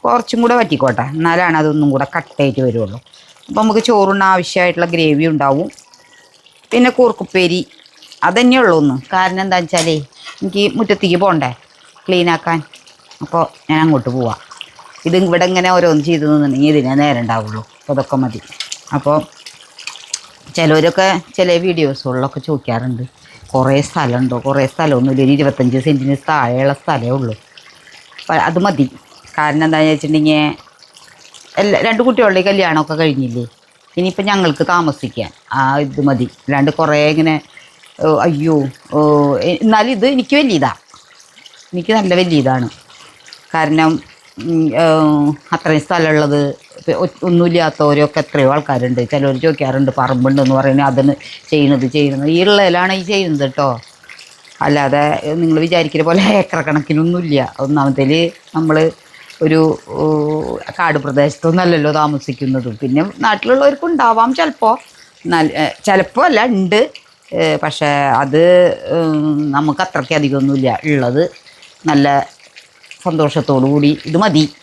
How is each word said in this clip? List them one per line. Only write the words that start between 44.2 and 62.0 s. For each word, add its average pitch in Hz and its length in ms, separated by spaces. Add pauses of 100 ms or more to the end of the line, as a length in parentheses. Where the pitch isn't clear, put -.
ഉം, 165 120 (200)
ഏ, - 20 (720)
അത്രയും 156 300
സ്ഥലമുള്ളത്, 151 540 (400)
ഇപ്പം 160 140 (100)
ഒ-, 139 140 (100)
ഒന്നുമില്ലാത്തവരൊക്കെ 160 960
എത്രയോ 135 300
ആൾക്കാരുണ്ട്. 127 480 (100)
ചിലവർ 139 240 (100)
ചോദിക്കാറുണ്ട്, 135 520
"പറമ്പുണ്ടെന്ന് 131 600
പറയുന്നത് 139 320
അതിന് 139 220 (360)
ചെയ്യണത് 143 360 (100)
ചെയ്യണത്." 139 280 (120)
ഈ - 100
ഉള്ളതിലാണ് 190 540
ഈ 180 100
ചെയ്യുന്നത് 175 360
കേട്ടോ. 139 220 (1000)
അല്ലാതെ 147 360 (380)
നിങ്ങൾ 160 240
വിചാരിക്കുന്ന 160 440
പോലെ 185 140 (160)
ഏക്കർ 165 300
കണക്കിനൊന്നുമില്ല. 156 720 (240)
ഒന്നാമത്തേൽ 139 480 (420)
നമ്മൾ 156 220 (720)
ഒരു, 160 120 (400)
ഓ, 151 60 (760)
കാട് 165 240
പ്രദേശത്തൊന്നുമല്ലല്ലോ 151 1000